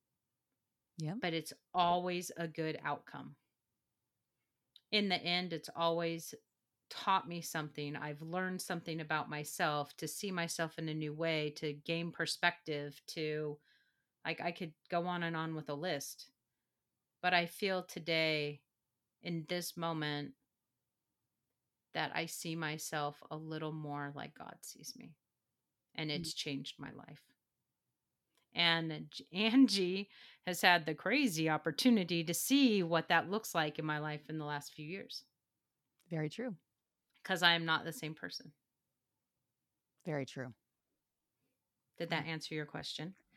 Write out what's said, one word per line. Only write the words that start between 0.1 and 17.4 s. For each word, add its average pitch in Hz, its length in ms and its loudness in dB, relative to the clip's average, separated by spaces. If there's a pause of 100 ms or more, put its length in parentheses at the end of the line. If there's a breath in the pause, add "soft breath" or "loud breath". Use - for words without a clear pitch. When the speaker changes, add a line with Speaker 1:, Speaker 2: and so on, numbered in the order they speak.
Speaker 1:
Yep. 160 220 -4
Speaker 2:
But 170 120 2
it's 160 200 -2 (200)
always 180 640 2
a 170 100 -2
good 156 360 -2
outcome. 143 520 -6 (1600)
In 208 180 4
the 185 120 2
end, 175 320 0
it's 160 220 -6
always 165 580 0 (560)
taught - 380 0
me 170 140 -6
something. 151 540 -6
I've 147 260 -6
learned 185 400 -4
something 170 400 -4
about 156 280 -2
myself, 147 680 -2
to 160 100 -6
see 196 240 -6
myself 170 480 -2
in 165 100 -4
a 156 40 -2
new 156 200 -2
way, 156 440 0
to 151 160 -2
gain 165 380 -4
perspective, 156 960 -2
to, 151 520 -4 (640 soft breath)
like, 165 160 -4
I 175 100 0
could 170 220 -8 (160)
go 175 160 2
on 175 180 -2
and 165 120 0
on 160 200 -2
with 156 140 -6
a 147 60 -4
list. 147 560 -4 (880)
But 180 140 4
I 175 100 6